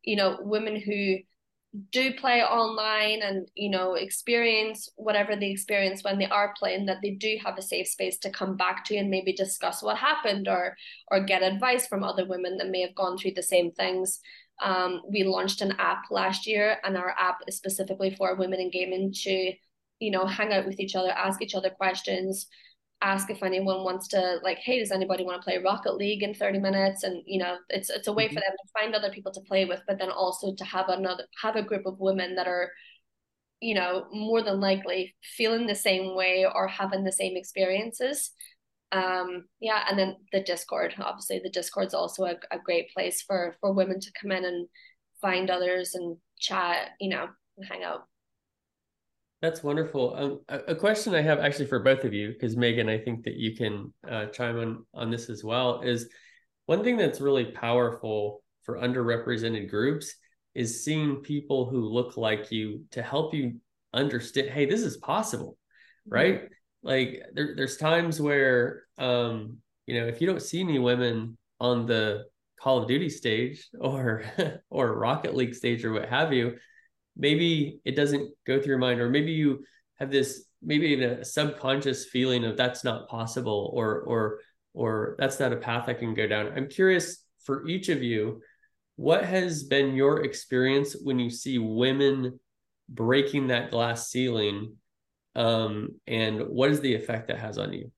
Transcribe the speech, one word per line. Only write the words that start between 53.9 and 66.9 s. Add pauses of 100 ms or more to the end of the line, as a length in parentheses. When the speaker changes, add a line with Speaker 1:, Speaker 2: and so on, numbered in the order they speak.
Speaker 2:
uh,
chime
in
on
this
as
well,
is (560)
one
thing
that's
really
powerful (200)
for
underrepresented
groups (400)
is
seeing
people
who
look
like
you
to
help
you (340)
understand,
"Hey,
this
is
possible," (500)
Speaker 1:
Mm-hmm.
Speaker 2:
right? (400)
Like, (100)